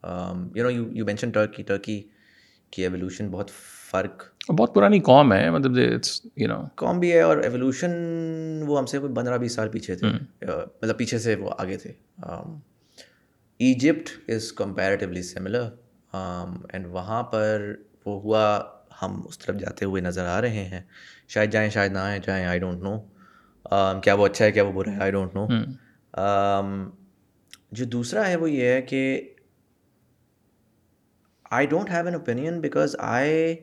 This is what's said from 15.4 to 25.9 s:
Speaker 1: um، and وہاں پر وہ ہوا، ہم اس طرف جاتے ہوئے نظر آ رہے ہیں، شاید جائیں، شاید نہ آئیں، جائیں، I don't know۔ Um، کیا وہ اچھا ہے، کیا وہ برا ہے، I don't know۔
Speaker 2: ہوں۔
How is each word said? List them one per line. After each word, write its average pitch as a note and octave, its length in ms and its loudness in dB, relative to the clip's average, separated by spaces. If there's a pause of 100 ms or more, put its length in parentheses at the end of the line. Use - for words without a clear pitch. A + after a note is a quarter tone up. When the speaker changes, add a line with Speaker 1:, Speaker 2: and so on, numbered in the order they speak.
Speaker 1:
um، F2+ 380 -6
and F2+ 360 -12
وہاں G2 340 -6
پر G#2+ 520 -2 (300)
وہ G2 160 -6
ہوا، G#2+ 380 4 (420)
ہم F#2+ 240 -6
اس - 140 -18
طرف - 160 -6
جاتے G2 300 -6
ہوئے F#2+ 160 -2
نظر F2+ 240 -4
آ F2 160 -2
رہے A2 220 -2
ہیں، F#2 180 -10 (460)
شاید G#2+ 240 0
جائیں، G#2+ 180 2
شاید G2+ 220 2
نہ G2 60 -4
آئیں، G2 300 -2
جائیں، F#2+ 200 0
I F2+ 200 0
don't F2+ 160 -6
know۔ G#2+ 220 -6 (680)
Um، F#2+ 280 2
کیا G2+ 120 6
وہ G2+ 120 6
اچھا G2+ 200 4
ہے، G#2+ 60 8
کیا G2+ 120 6
وہ G2+ 80 2
برا F#2+ 200 -2
ہے، G2+ 80 -6
I G2 160 2
don't F#2+ 220 -2
know۔ G#2+ 120 -2
Speaker 2:
ہوں۔ A2+ 160 2 (540)